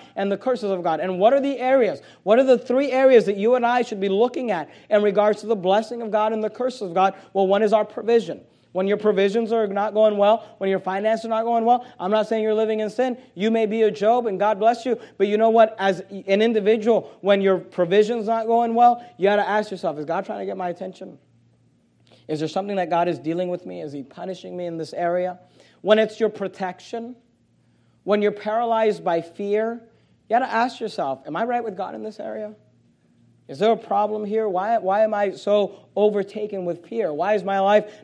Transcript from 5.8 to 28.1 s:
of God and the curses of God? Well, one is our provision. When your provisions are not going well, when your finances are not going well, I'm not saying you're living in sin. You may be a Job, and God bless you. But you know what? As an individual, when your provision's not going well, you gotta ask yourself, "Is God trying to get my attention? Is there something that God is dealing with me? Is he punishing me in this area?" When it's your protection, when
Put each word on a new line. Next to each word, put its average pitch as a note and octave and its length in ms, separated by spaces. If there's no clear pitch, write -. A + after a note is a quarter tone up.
of A3 100
God G#3+ 220
and A3 100
the G#3 60
curses B3 320
of F3+ 120
God? F#3+ 200
Well, G3 160
one G3+ 160
is G#3 80
our G#3+ 140
provision. G#3 560
When F#3+ 140
your G3+ 80
provisions G#3 560
are A3+ 160
not G3+ 260
going G#3+ 220
well, G#3 300
when G3 100
your F#3+ 100
finances G#3+ 460
are - 20
not A3+ 160
going A#3 220
well, B3 180
I'm F3 100
not G#3+ 200
saying A3 120
you're A3 120
living A3 260
in G#3+ 100
sin. B3 280
You G#3 160
may A3+ 140
be A3 160
a G#3+ 100
Job, A#3 360
and F#3+ 120
God G3+ 200
bless A#3 260
you. B3 120
But G3 100
you G#3 80
know A3 140
what? A3 280
As F#3+ 220
an G3 320
individual, A3 800
when G3 220
your F#3+ 160
provision's G3+ 680
not A3+ 200
going A#3 260
well, A#3+ 300
you F3+ 80
gotta G3+ 200
ask G#3 260
yourself, E3 280
"Is D3 60
God E3 180
trying G#3 160
to G3 60
get G3 100
my F#3 140
attention? F3 480
Is D3+ 100
there D#3 80
something G3 300
that F3+ 120
God F3 200
is D#3 100
dealing E3+ 300
with F3+ 160
me? F3+ 160
Is D3+ 100
he C#3 120
punishing F3+ 520
me F3 120
in E3+ 100
this D#3 160
area?" F3+ 460
When G#3+ 180
it's A3 180
your G#3+ 120
protection, G#3 880
when G#3 160